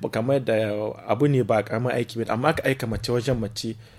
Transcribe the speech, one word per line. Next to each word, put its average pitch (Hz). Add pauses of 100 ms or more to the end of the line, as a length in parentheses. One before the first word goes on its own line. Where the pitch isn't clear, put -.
(120)
kamar 127
da 117 (540)
abu 117
ne 135
ba 107
ƙaramin 117
aiki 117
ba, -
amma 123
aka 165
aika 131
mace 110
wajen 123
mace, 110 (240)